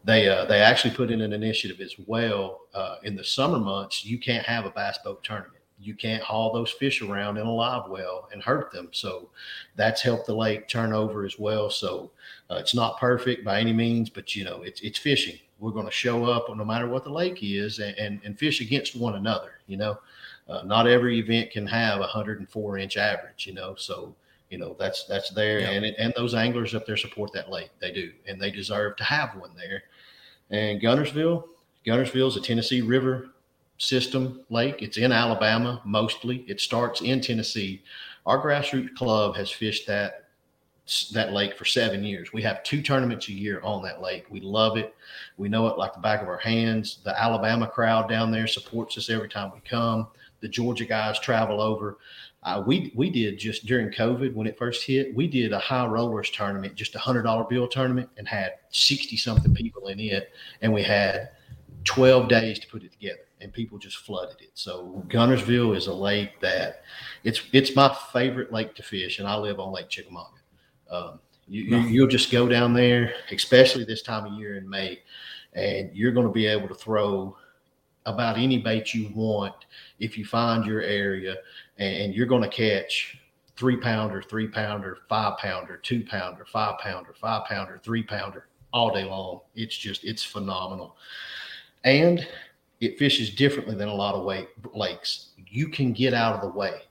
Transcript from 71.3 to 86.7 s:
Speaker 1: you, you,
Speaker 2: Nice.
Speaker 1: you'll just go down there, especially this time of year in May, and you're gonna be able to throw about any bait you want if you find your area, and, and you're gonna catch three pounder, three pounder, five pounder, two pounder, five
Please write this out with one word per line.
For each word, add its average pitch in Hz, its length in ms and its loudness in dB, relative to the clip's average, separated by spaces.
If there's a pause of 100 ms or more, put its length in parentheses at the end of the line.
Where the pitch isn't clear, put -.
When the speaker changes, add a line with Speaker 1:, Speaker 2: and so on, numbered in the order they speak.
Speaker 1:
you, 101 180 -8
you, 110 120 -4
Speaker 2:
Nice. 120 140 4
Speaker 1:
you'll 127 180 8
just 127 240 2
go 120 160 6
down 120 240 6
there, 120 400 6 (180)
especially 127 540 8
this 107 160 -6
time 107 240 -6
of 101 160 -10
year 104 160 -10
in 95 100 -10
May, 98 340 -6 (520)
and 92 420 -2
you're 113 180 2
gonna 117 200 4
be 110 140 2
able 104 220 0
to 95 60 -10
throw 101 640 -2 (720)
about 110 320 0
any 127 180 4
bait 110 380 -2
you 107 200 -4
want 107 520 -2 (320)
if 110 180 -6
you 104 80 -8
find 117 400 2
your 107 160 0
area, 95 560 -2 (400)
and, 98 200 -2
and 98 180 -2
you're 120 120 2
gonna 120 220 4
catch - 720 0 (380)
three 127 200 2
pounder, 107 460 -2
three 110 260 -4
pounder, 104 500 -4 (100)
five 107 280 0
pounder, 92 400 -6
two 120 260 -2
pounder, 90 440 -8
five 107 320 -2